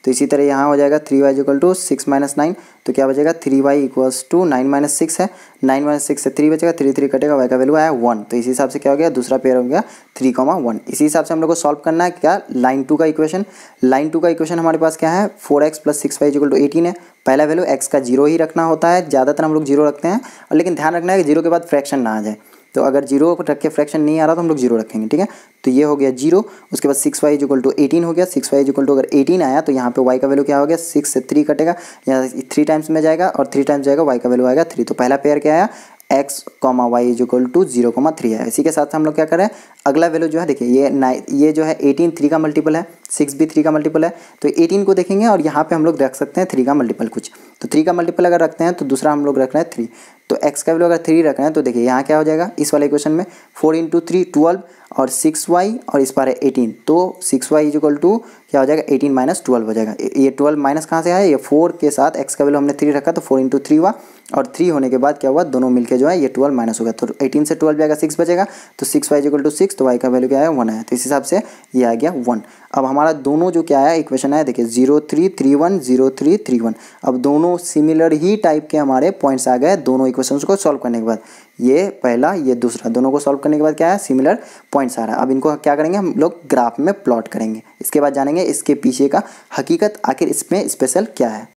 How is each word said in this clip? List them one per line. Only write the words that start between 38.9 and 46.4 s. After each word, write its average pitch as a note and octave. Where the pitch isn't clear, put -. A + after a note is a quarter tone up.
हम D#3
लोग D3+
क्या D#3
कर E3
रहे F#3+
हैं, G#3+
अगला D#3
वैल्यू D#3+
जो D#3+
है F3
देखिए B2+
ये C3+
नाइ-, C3
ये D3
जो D#3
है D#3
एटीन D3
थ्री D3
का D#3+
मल्टीपल D#3
है, E3+
सिक्स C#3
भी D#3
थ्री D#3
का D#3
मल्टीपल D#3
है, E3+
तो D3
एटीन F3
को F#3+
देखेंगे F#3+
और G3
यहाँ D3+
पे E3
हम D#3
लोग D3+
रख C3
सकते D3+